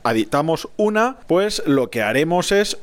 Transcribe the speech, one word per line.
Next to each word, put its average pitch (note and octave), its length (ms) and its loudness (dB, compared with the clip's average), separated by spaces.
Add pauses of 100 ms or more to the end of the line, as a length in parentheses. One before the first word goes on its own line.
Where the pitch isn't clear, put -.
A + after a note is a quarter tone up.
aditamos C#3+ 760 0
una, G#3+ 480 0
pues G3 400 0
lo C3+ 240 2
que A2+ 140 -2
haremos D#3 480 0
es G3+ 320 0